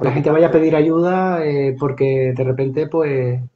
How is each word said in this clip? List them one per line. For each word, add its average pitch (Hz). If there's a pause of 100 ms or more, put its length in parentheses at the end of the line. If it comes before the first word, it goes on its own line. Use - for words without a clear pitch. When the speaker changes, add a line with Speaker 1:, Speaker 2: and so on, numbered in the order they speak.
Speaker 1:
la 127
gente 143
vaya 160
a -
Speaker 2:
preocupante. 170
Speaker 1:
pedir 160
ayuda, 170
eh, 139
porque 131
de 131
repente, 135
pues, 135 (140)